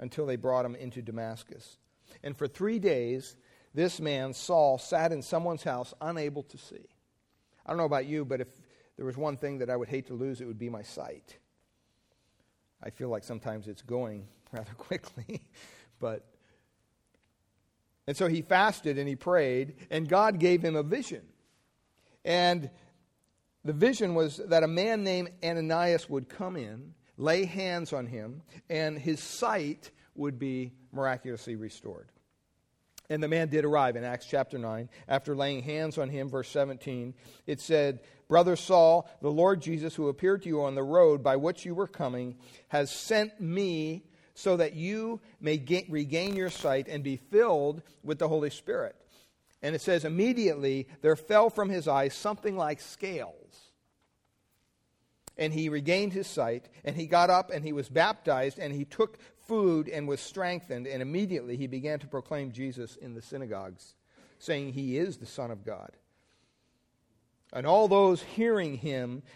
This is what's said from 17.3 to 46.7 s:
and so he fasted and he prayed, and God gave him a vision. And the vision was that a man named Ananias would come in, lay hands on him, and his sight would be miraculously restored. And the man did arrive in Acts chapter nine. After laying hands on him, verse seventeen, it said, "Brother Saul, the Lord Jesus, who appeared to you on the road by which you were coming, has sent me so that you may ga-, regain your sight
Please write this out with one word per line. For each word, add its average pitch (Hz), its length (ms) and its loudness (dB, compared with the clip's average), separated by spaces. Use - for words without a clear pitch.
and 143 100 -4
so 185 120 2
he 165 140 0
fasted 185 560 2
and 143 100 -2
he 135 80 -4
prayed, 139 580 2
and 156 180 -2
God 202 300 4
gave 175 240 6
him 160 140 0
a 151 60 0
vision. 160 400 -4
And 175 460 2
the 151 80 -2
vision 196 420 2
was 156 240 2
that 165 160 6
a 156 40 0
man 202 360 0
named 180 260 -2
Ananias 165 680 0
would 135 180 -6
come 185 280 -10
in, 127 380 -12
lay 165 280 2
hands 175 480 -4
on 127 140 -4
him, 120 360 -12
and 156 300 -2
his 151 220 -2
sight 196 680 -4
would 143 240 -6
be 127 340 -6
miraculously 127 640 -4
restored. 107 540 -14
And 151 140 -2
the 151 60 -2
man 160 200 2
did 147 160 2
arrive 139 320 4
in 120 80 -6
Acts 123 220 -6
chapter 135 320 -2
nine. 113 300 -6
After 139 300 0
laying 139 260 -2
hands 151 360 -4
on 135 100 -2
him, 139 200 -6
verse 131 200 -4
seventeen, 131 640 -4
it - 140 -4
said, 143 400 2
"Brother 175 300 8
Saul, 165 520 6
the 143 100 0
Lord 175 300 6
Jesus, 156 340 -4
who 151 140 0
appeared 180 340 0
to 175 60 -10
you 151 140 0
on 135 120 -2
the 135 80 -2
road 151 400 8
by 135 140 6
which 170 300 0
you 175 80 -6
were 185 140 -2
coming, 123 480 -4
has 143 220 0
sent 214 500 0
me 165 640 -2
so 185 220 2
that 160 180 2
you 214 460 -4
may 151 180 0
ga-, 170 320 -2
regain 160 460 -2
your 185 120 -2
sight 139 400 -2